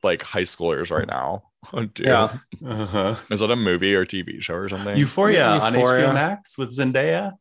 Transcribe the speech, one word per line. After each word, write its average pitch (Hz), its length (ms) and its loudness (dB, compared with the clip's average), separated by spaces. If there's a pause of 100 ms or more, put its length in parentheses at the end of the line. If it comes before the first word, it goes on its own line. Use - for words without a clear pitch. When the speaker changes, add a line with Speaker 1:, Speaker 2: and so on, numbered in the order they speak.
Speaker 1:
like 87 180 0
high 90 200 -4
schoolers 85 500 -2
right 76 160 -2
now. 71 400 -6
<laughs> - 240 -20
Oh, - 140 -4
dude. - 200 -6
Speaker 2:
Yeah. 120 320 2 (260)
Speaker 3:
Uh-huh. 107 520 -2 (140)
Speaker 1:
Is 104 100 -2
that 107 100 0
a 120 60 2
movie 98 400 2
or 92 80 2
T 95 180 -6
V 82 180 -10
show - 140 -8
or 95 140 -6
something? 101 280 -4
Speaker 3:
Euphoria 175 520 4
on 107 260 4
Speaker 2:
Euphoria. 127 300 6
Speaker 3:
H - 20 4
B 135 40 4
O 131 40 2
Max 175 420 -2
with 127 220 -6
Zendaya. 156 640 0